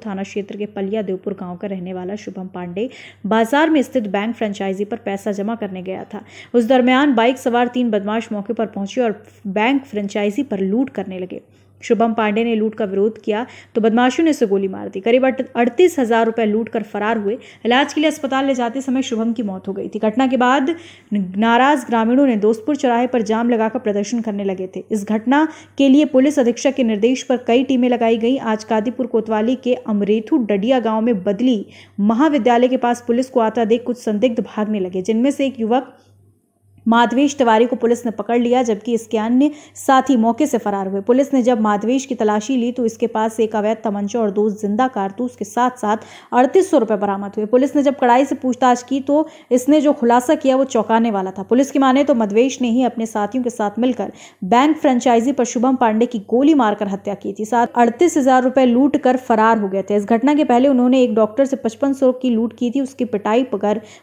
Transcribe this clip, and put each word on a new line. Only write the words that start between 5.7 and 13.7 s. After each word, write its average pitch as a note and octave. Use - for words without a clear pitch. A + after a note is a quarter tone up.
गया F#3
था। -
उस A#3+
दरमियान B3+
बाइक A#3+
सवार A#3+
तीन A#3+
बदमाश G#3+
मौके G#3
पर A3
पहुंचे G3
और G#3+
बैंक A3+
फ्रेंचाइजी G#3
पर G#3+
लूट G#3+
करने F#3
लगे। F#3
शुभम A3+
पांडे G#3+
ने A#3
लूट G#3+
का -
विरोध G3
किया A3